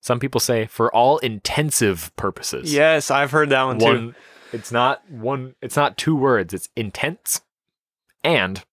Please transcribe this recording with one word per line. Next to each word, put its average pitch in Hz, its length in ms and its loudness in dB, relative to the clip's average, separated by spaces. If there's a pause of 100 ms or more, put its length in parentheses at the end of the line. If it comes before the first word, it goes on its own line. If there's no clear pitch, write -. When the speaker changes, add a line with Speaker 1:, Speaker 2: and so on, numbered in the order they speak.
Speaker 1:
Some 120 180 -2
people 127 200 -2
say 113 280 0
for - 260 0
all 127 240 4
intensive 113 960 -2
purposes. - 560 -6
Speaker 2:
Yes, 151 380 2
I've 139 220 2
heard 151 180 2
that 135 140 4
one 127 160 -2
too. 110 60 6
Speaker 1:
One, 117 300 2 (380)
it's 117 180 -10
not 123 380 0
one, 131 540 -8
it's 131 120 -8
not 143 220 0
two 160 180 0
words. 127 380 2
It's - 220 -10
intents - 680 -6 (840)
and 98 500 0